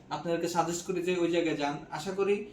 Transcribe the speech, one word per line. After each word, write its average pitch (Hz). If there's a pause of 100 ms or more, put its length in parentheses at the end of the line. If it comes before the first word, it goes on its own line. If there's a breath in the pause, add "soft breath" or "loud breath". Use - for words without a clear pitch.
আপনাদেরকে 165
সাজেস্ট 170
করি 175
যে 180
ওই 170
জায়গায় 156
যান, 143 (140)
আশা 156
করি 196